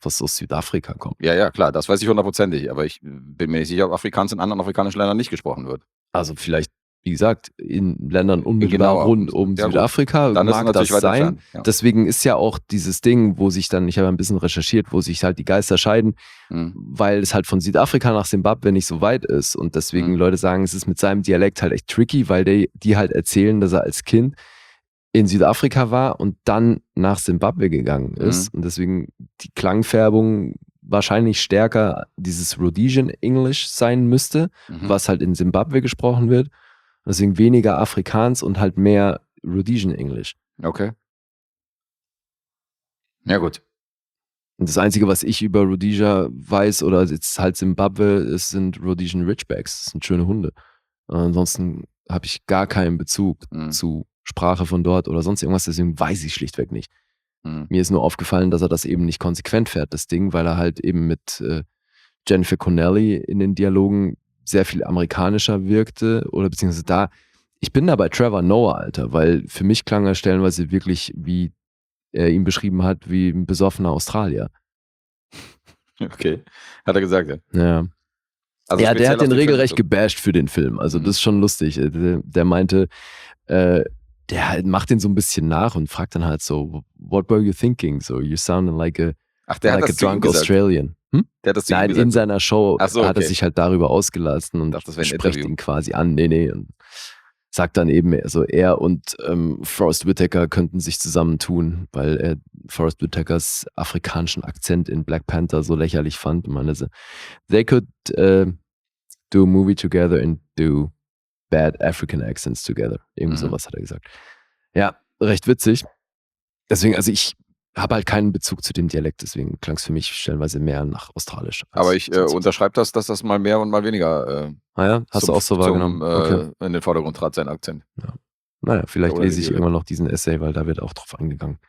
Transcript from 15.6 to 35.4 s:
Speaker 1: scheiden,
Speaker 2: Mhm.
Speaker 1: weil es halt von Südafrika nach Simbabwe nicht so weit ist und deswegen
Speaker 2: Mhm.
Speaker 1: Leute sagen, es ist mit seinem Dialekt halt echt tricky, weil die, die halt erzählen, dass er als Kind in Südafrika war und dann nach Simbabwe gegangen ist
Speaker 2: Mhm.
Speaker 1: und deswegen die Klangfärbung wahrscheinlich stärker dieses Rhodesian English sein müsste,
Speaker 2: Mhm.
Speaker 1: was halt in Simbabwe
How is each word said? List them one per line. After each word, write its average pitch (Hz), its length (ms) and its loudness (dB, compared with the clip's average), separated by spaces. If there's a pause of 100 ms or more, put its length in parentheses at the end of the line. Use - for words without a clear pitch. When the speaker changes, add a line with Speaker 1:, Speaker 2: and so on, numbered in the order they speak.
Speaker 1:
scheiden, 110 360 2 (360)
Speaker 2:
Mhm. 85 260 -6
Speaker 1:
weil 101 440 0
es 98 140 -2
halt 95 120 0
von 95 140 0
Südafrika 117 520 2
nach 104 140 0
Simbabwe 104 460 0
nicht 95 140 2
so 80 140 -6
weit 110 240 0
ist - 320 -2
und - 180 -4
deswegen 85 380 -2
Speaker 2:
Mhm. 90 60 2
Speaker 1:
Leute 90 180 4
sagen, 92 280 0
es 90 100 -4
ist 95 120 -8
mit 92 120 -2
seinem 101 240 0
Dialekt 95 400 2
halt 90 100 0
echt - 160 -6
tricky, 117 400 2
weil 92 160 2
die, 98 300 4
die 107 240 2
halt 98 140 0
erzählen, 104 480 2
dass 92 120 2
er 92 100 2
als - 220 -6
Kind 123 320 2 (800)
in 107 120 6
Südafrika 110 640 2
war 127 300 0
und 98 240 -2
dann 113 360 2 (140)
nach 95 240 2
Simbabwe 95 500 0
gegangen 69 460 -2
ist 92 400 -2
Speaker 2:
Mhm. - 40 -6
Speaker 1:
und - 60 -4
deswegen 90 440 -4 (340)
die - 120 -20
Klangfärbung 107 1000 2 (260)
wahrscheinlich 104 640 0
stärker 107 640 0 (100)
dieses 90 420 -6
Rhodesian 113 520 2 (100)
English 131 480 0
sein 123 380 2
müsste, 143 420 2 (200)
Speaker 2:
Mhm. 85 200 -8
Speaker 1:
was 101 220 0
halt 95 100 2
in 90 140 0
Simbabwe 98 480 0